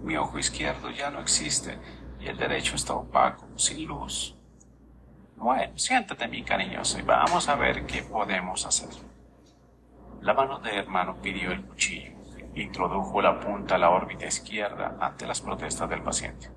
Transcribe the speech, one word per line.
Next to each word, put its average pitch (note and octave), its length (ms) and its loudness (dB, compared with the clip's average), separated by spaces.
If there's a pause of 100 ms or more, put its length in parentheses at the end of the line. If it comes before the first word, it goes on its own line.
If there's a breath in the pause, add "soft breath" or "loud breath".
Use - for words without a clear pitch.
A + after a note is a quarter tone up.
Mi D#2+ 140 -2
ojo C#2 220 -2
izquierdo C#2+ 500 -2
ya C#3+ 220 -4
no D3 80 -6
existe - 580 0 (420 loud breath)
y - 80 -8
el - 100 -6
derecho - 380 0
está - 200 -2
opaco, - 500 4 (120)
sin - 280 0
luz". - 500 -6 (1000)
Bueno, - 420 0
siéntate, - 500 0
mi - 160 -8
cariñoso, - 560 0
y - 40 -6
vamos - 440 6
a C#3+ 80 4
ver B2+ 300 2
qué - 160 -4
podemos F#2 640 -2
hacer. - 240 0 (1300)
La G#2 120 4
mano C3+ 260 4
de A2 160 -2
hermano F#2+ 460 0
pidió F#2+ 300 -2
el F#2+ 120 -4
cuchillo. - 540 -4 (380)
Introdujo G2 680 0
la F2+ 180 6
punta G2+ 360 0
a - 20 6
la F2 140 8
órbita - 340 2
izquierda - 760 -4
ante - 280 -2
las - 140 -4
protestas - 460 -4
del E2 140 -2
paciente. - 560 -4